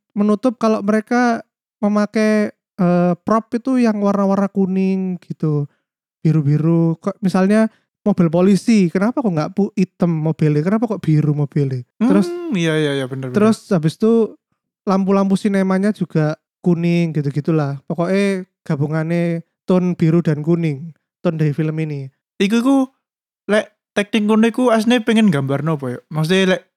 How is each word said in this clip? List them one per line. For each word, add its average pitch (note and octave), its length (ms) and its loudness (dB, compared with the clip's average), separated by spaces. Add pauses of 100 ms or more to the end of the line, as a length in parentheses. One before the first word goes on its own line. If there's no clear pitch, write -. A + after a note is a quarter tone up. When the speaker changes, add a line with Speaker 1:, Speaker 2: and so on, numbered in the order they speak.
(120)
Speaker 1:
menutup G#3 480 0
kalau A3 240 0
mereka A3+ 560 0 (400)
memakai, G#3 720 0 (240)
eh, F3 400 2
prop A3 400 -2
itu B3+ 240 -2
yang G#3+ 240 0
warna-warna G3+ 480 0
kuning F#3+ 720 0
gitu, D3 480 -4 (480)
biru-biru. D#3+ 800 2
Kok - 240 -8
misalnya G3 480 2 (320)
mobil F#3 240 2
polisi, F#3 640 2
kenapa A3 320 -2
kok G#3 80 0
nggak D#3 240 -4
pu-, G3+ 240 -2
hitam F3+ 320 0
mobilnya? D#3 480 0
Kenapa G#3+ 320 -2
kok F#3+ 80 -6
biru D3+ 320 0
mobilnya? C#3 640 -4
Terus G#3 320 2
Speaker 2:
Hmm, F4 240 -8
iya, E3 240 0
iya, D3+ 240 0
iya, C3+ 80 -4
bener, C3 240 -10
bener. B2+ 40 -4
Speaker 1:
terus G#3+ 360 2
habis D#3+ 240 0
itu A3+ 400 0 (480)
lampu-lampu G3 560 0
sinemanya G3 560 0
juga D#3 400 -2 (240)
kuning E3+ 560 0
gitu-gitulah. C#3+ 720 -2
Pokoknya F#3+ 560 -2 (240)
gabungannya E3 800 -4 (160)
tone F3+ 320 0
biru E3 240 2
dan D3+ 240 -2
kuning, D#3+ 480 -2 (320)
tone D#3+ 160 -2
dari D3+ 160 0
film D#3 240 -4
ini. D3 320 -8 (320)
Speaker 2:
Iku, G#3+ 160 0
iku, C4 320 0 (560)
lek G#3 240 0 (240)
teknik G#3 320 -2
ngono A3 240 4
iku B3+ 160 0
asline A3+ 320 2
pengen A3 320 2
gambarno C#3 480 -2
apa C3+ 80 -8
ya? B2 120 -8 (120)
Maksudnya F#3 480 0
lek - 20 -20 (160)